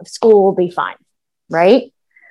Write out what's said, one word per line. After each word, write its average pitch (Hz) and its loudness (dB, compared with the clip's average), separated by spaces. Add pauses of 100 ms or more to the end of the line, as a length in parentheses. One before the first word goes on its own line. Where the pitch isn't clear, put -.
school 208 0
will 196 0
be 180 -4
fine," 123 -10 (520)
right? 180 0 (380)